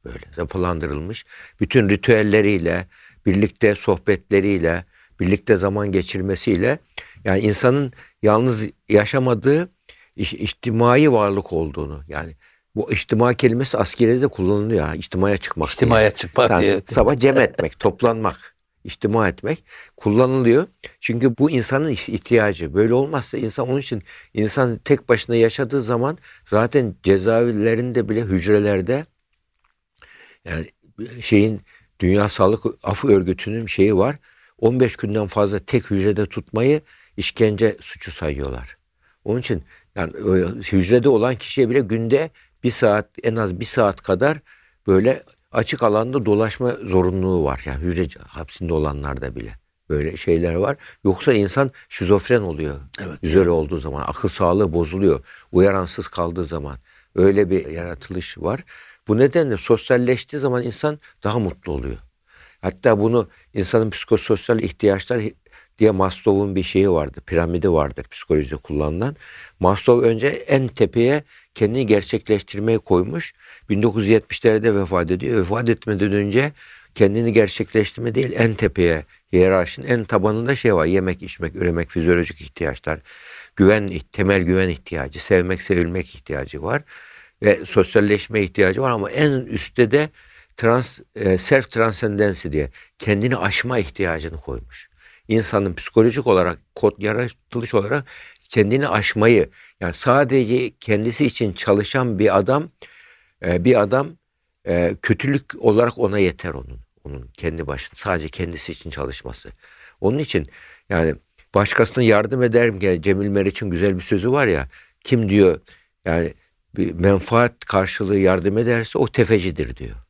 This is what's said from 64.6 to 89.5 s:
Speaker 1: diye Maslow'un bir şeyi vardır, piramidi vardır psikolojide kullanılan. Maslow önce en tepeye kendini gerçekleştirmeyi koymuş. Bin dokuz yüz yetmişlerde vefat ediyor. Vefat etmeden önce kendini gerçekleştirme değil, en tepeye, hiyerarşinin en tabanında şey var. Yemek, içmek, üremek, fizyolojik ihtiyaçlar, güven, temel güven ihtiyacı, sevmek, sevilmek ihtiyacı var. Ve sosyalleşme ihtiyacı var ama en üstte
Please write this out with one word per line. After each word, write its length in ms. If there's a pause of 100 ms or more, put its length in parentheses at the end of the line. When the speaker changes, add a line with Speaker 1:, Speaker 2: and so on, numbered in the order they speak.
Speaker 1:
diye 120
Maslow'un 640
bir 80
şeyi 280
vardır, 300
piramidi 500
vardır 400
psikolojide 440
kullanılan. 600 (440)
Maslow 500
önce 180
en 400
tepeye 560 (320)
kendini 300
gerçekleştirmeyi 960
koymuş. 540 (360)
Bin 140
dokuz 200
yüz 60
yetmişlerde 640
vefat 360
ediyor. 280
Vefat 300
etmeden 420
önce 420 (420)
kendini 380
gerçekleştirme 840
değil, 200
en 180
tepeye, 520 (280)
hiyerarşinin 540
en 160
tabanında 520
şey 200
var. 100
Yemek, 360
içmek, 340
üremek, 340
fizyolojik 520
ihtiyaçlar, 580 (560)
güven, 440 (120)
temel 300
güven 280
ihtiyacı, 540
sevmek, 380
sevilmek 540
ihtiyacı 480
var. 200 (580)
Ve 240
sosyalleşme 760
ihtiyacı 400
var 100
ama 200
en 200
üstte 600